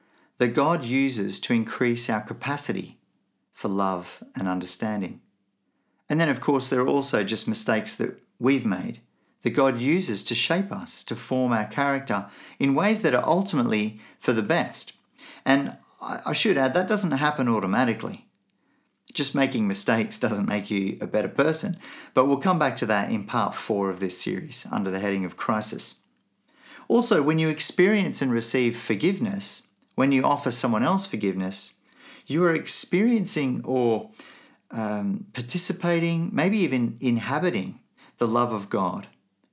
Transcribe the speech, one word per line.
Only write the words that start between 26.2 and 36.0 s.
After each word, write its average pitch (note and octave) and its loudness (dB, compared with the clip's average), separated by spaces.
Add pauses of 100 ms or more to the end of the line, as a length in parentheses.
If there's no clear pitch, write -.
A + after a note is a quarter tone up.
Also, A3+ 4
when D#3 4
you D#3+ 2
experience F3 2
and C3 2
receive A#2 2
forgiveness, G#2 -2 (260)
when C#3 2
you C3 4
offer C#3 2
someone A2+ 2
else F#3+ 2
forgiveness, F#2+ -4 (520)
you E3 2
are E3 4
experiencing E3 0
or, A#2+ 2 (600)
um, G#2 -4
participating, E3+ -2